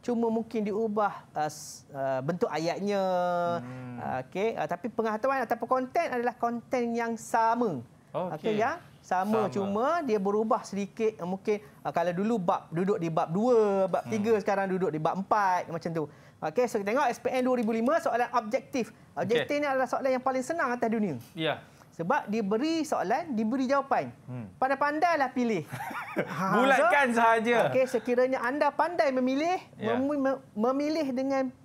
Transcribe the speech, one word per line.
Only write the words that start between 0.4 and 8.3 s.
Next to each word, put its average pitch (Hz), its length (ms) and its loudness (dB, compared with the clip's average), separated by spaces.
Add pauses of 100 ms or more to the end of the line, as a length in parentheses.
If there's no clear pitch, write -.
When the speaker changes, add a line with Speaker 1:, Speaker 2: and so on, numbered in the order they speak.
Speaker 1:
diubah, 208 720 -2
uh, 151 160 -2
s-, - 400 -16
uh, 135 320 -2
bentuk 170 240 -2
ayatnya. 170 560 0 (560)
Speaker 2:
Hmm. 127 400 -10
Speaker 1:
Uh, 135 240 -4
okey, 214 320 -2
uh, 151 160 -4
tapi 175 160 -6
pengetahuan 226 560 -2
ataupun 226 240 -4
konten 262 420 0
adalah 240 300 -4
konten 233 560 -2
yang 233 240 -4
sama. 226 640 0 (320)
Speaker 2:
Okey. 170 240 -4